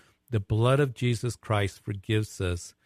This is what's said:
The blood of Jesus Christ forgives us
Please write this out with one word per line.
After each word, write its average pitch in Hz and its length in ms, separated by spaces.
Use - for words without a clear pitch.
The 110 100
blood 120 380
of 135 160
Jesus 120 400
Christ 104 500
forgives 107 560
us 90 340